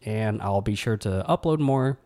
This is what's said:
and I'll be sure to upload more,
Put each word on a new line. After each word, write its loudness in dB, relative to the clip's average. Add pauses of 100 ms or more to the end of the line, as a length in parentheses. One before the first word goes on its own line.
and -2
I'll 0
be 0
sure 0
to -2
upload 2
more, 2